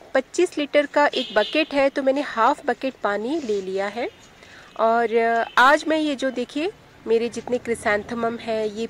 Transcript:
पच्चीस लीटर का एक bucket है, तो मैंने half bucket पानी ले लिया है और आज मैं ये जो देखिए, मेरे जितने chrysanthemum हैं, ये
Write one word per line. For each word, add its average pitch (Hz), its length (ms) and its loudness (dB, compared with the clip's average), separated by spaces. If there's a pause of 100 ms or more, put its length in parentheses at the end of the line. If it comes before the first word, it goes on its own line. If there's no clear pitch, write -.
(140)
पच्चीस - 440 0
लीटर 294 280 2
का 294 220 2
एक - 280 -4
bucket 277 380 0
है, 277 160 2
तो 277 140 -4
मैंने 269 180 2
half 254 440 0
bucket 254 280 -4 (100)
पानी 220 360 -2
ले 214 220 -4
लिया 190 260 -4
है 233 220 -6 (680)
और 226 380 2 (400)
आज 285 300 6
मैं 311 120 0
ये 302 160 -2
जो 262 160 -4
देखिए, 285 400 -6 (360)
मेरे 233 220 2
जितने 240 280 -6
chrysanthemum 233 800 -2
हैं, 220 280 -4
ये 214 240 -6